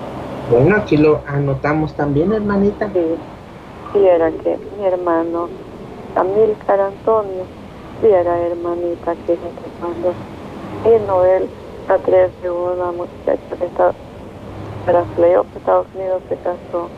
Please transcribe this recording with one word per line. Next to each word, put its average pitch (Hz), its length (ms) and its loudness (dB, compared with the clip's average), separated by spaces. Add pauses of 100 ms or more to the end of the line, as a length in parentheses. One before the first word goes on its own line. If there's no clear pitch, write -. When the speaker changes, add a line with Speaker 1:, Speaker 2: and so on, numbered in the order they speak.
(500)
Speaker 1:
Bueno, 127 260 6
aquí - 200 2
lo 151 300 6
anotamos 143 680 0
también, 147 380 2
hermanita. 208 600 0
Speaker 2:
Sí, - 1040 -4
y 196 60 6
era 165 260 6
que 170 280 -2 (200)
mi 202 60 -4
hermano 170 640 0 (680)
Amílcar 208 640 2
Antonio, 196 640 0 (600)
y - 40 4
era 175 320 6
hermanita 170 760 -2 (120)
que 170 100 2 (440)
cuando 175 320 -2 (720)
vino 202 400 6
él 185 240 4 (400)
a 190 100 4
través 185 320 6 (120)
de 180 80 -4
una 175 420 -2
muchacha - 680 -4
que 180 60 -2
está, 180 280 2 (920)
para 175 180 4 (140)
Fleo, 254 260 6 (100)
que 208 60 -14
Estados 185 280 2 (100)
Unidos 185 320 -2
se 175 80 -2
casó. 175 600 -6